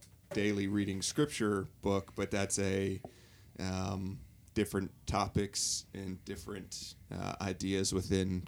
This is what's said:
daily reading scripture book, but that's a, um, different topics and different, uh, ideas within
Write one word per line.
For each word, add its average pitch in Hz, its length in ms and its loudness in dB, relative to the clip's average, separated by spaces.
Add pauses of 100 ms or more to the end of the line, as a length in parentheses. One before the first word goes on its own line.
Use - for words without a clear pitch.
(320)
daily 101 360 2
reading 98 340 2
scripture 104 640 2 (160)
book, 98 320 0
but 101 160 -2
that's 98 280 0
a, 98 420 2 (580)
um, 95 600 -2 (360)
different 98 360 0 (160)
topics - 840 0
and 92 320 -8
different, 98 680 -10 (160)
uh, 95 300 -4
ideas 95 520 2
within 92 560 2